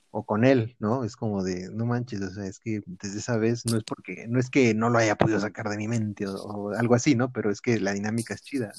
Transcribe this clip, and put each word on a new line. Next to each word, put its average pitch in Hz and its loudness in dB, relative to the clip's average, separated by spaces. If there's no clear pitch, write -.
O 107 -6
con 107 4
él, 127 4
¿no? 117 0
Es 101 -8
como 104 -2
de, 92 -4
"No 113 -2
manches, 120 -4
o 95 -4
sea, 98 -8
es 92 -10
que 107 -4
desde 98 -8
esa 120 -2
vez 117 0
no 117 2
es 107 -2
porque, - -10
no 123 2
es 127 -2
que 123 6
no 113 2
lo 117 4
haya 110 4
podido 107 4
sacar 107 -4
de 107 -4
mi 107 -4
mente", 107 -2
o, 98 -4
o 101 -8
algo 113 4
así, 135 2
¿no? 127 0
Pero 107 0
es 101 -4
que 117 2
la 101 0
dinámica 107 -4
es - -12
chida, 117 -6